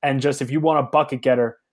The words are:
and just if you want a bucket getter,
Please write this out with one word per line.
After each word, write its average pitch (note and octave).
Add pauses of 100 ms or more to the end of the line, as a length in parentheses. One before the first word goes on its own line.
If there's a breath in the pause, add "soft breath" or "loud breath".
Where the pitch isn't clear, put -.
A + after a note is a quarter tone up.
and C3+
just C#3
if B2+
you D#3
want D#3
a C#3
bucket D3
getter, B2 (160)